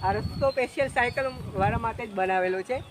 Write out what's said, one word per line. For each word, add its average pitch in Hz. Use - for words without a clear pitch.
આ 190
રસ્તો 269
સ્પેશિયલ 262
સાયકલવાળા 247
માટે 226
જ 208
બનાવેલો 185
છે. 254